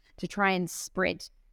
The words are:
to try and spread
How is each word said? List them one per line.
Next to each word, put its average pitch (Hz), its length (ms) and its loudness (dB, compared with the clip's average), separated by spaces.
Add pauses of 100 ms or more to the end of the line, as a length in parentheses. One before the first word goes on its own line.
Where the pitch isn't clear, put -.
(180)
to 185 100 -6
try 196 240 2
and 180 180 2
spread - 540 -2 (300)